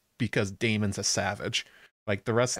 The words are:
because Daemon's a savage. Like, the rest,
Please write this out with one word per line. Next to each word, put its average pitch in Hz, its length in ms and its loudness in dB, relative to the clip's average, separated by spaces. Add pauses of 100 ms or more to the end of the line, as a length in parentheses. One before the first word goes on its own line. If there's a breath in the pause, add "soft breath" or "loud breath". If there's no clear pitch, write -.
(180)
because 107 340 0
Daemon's 107 460 0
a 101 60 -4
savage. 107 600 -2 (420 loud breath)
Like, 104 160 -2
the 117 100 -2
rest, 123 260 4